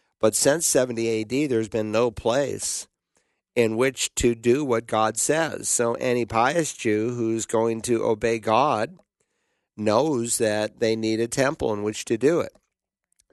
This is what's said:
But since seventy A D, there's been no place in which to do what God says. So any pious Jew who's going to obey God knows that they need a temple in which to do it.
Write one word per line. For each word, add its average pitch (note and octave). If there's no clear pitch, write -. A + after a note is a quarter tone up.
But A2
since D#3
seventy B2
A A2
D, C3
there's A2
been G#2+
no A#2
place A#2
in A2+
which C3
to A#2+
do A#2+
what A#2
God A2
says. D3
So A#2
any B2
pious B2+
Jew A2
who's A2+
going A2+
to A2+
obey A2+
God A#2+
knows A#2
that G#2+
they A2+
need A2
a A#2
temple C3+
in G#2
which G#2+
to F#3
do B2+
it. -